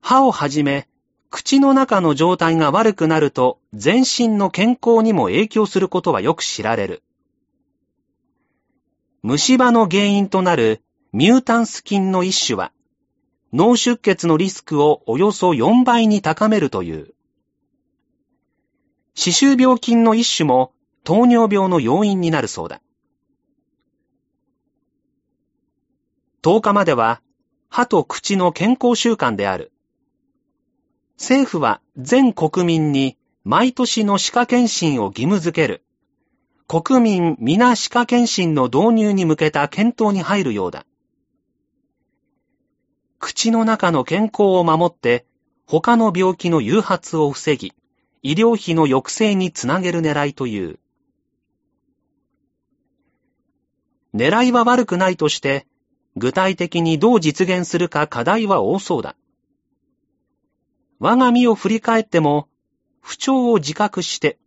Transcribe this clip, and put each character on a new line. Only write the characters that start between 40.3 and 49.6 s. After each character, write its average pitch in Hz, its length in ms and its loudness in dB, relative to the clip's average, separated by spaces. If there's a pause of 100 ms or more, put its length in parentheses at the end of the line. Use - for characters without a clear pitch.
る 123 100 -4
よ 95 140 -4
う - 20 -6
だ。 71 160 -18 (2250)
口 - 320 -4
の 226 160 0
中 214 240 0
の 139 140 0
健 208 280 -2
康 208 120 0
を 185 200 2
守 165 260 2
っ - 60 -20
て、 120 300 -2 (400)
他 233 300 2
の 220 200 2
病 185 180 0
気 175 140 -6
の 160 140 2
誘 135 180 0
発 175 380 -4
を 147 140 0
防 143 240 -4
ぎ、 92 180 -14 (480)
医 135 100 -4
療 220 280 2
費 170 140 -4
の 160 80 2
抑 135 260 0
制 214 260 -2
に 185 160 -2
つ - 160 -10